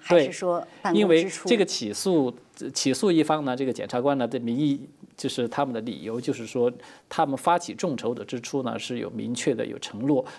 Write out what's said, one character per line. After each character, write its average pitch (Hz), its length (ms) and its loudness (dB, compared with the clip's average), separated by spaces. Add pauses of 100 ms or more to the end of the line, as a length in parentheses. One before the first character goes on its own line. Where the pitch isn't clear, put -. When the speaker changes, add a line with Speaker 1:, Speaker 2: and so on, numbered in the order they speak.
Speaker 1:
这 - 60 -14
部 175 80 6
分。 - 20 10
Speaker 2:
还 143 80 8
是 127 60 -4
说 175 360 -2 (140)
办 190 100 0
公 170 40 4
支 - 20 6
出？ - 0 -
Speaker 1:
对， - 20 6
因 208 80 6
为 170 240 6 (140)
这 196 100 4
个 202 80 4
起 113 300 -2
诉， 143 400 2 (400)
起 - 180 2
诉 185 200 2
一 160 100 6
方 156 240 2
呢， 127 100 0
这 131 120 -2
个 123 40 0
检 101 160 -6
察 123 140 -2
官 139 160 2
呢 120 100 2
的 127 120 -4
名 117 180 -2
义， 143 220 2 (360)
就 135 140 -4
是 120 180 -2
他 143 160 -2
们 135 80 -2
的 113 100 -4
理 104 200 -8
由 110 180 -6
就 131 140 -2
是 113 140 -8
说， 123 240 2 (360)
他 - 160 0
们 139 140 0
发 170 200 4
起 - 180 -6
众 160 200 -2
筹 117 200 -4
的 101 100 -10
支 123 160 -8
出 135 220 -4
呢 113 160 -4
是 120 180 -6
有 113 140 -6
明 110 240 -6
确 135 180 0
的 113 100 -2
有 - 140 -8
承 - 300 -10
诺， 139 180 2 (140)